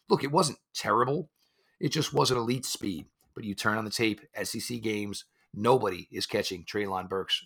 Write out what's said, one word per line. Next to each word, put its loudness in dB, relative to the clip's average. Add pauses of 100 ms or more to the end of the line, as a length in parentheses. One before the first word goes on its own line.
Look, 4
it -2
wasn't 2 (160)
terrible. 2 (500)
It 0
just -2
wasn't 4
elite 0
speed. -6 (300)
But -12
you -4
turn 0
on -2
the -8
tape, 0 (140)
S -6
E -4
C -6
games, -4 (280)
nobody 4
is -4
catching -2
Treylon -2
Burks -2